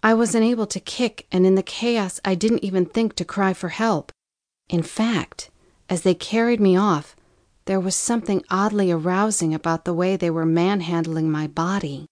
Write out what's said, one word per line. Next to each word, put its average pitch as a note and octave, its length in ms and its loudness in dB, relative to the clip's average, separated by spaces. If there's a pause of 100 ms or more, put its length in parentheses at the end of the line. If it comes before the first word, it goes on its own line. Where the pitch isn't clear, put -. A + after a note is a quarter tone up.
I A3 100 4
was A3+ 220 2
unable A3+ 320 2
to G3+ 120 -8
kick, - 540 -6
and F#3 140 4
in F#3+ 80 6
the F#3+ 80 2
chaos, A3+ 640 -4
I F#3+ 80 2
didn't G#3+ 280 0
even F#3 220 0
think A3 300 -2
to F3 100 -4
cry F#3+ 300 0
for F3 160 -6
help. G#3+ 420 -2 (560)
In E3+ 140 0
fact, - 680 -4 (380)
as F3 140 -2
they F#3 120 4
carried A3+ 460 0
me F#3+ 160 6
off, F#3 400 0 (480)
there F#3+ 160 0
was F#3 160 -2
something A3+ 540 -2
oddly G3 400 0
arousing F3 640 0
about E3 320 -2
the F3+ 80 -2
way F3+ 200 0
they E3+ 160 -2
were D#3+ 140 -2
manhandling E3 840 0
my D3+ 160 -2
body. D#3 640 -4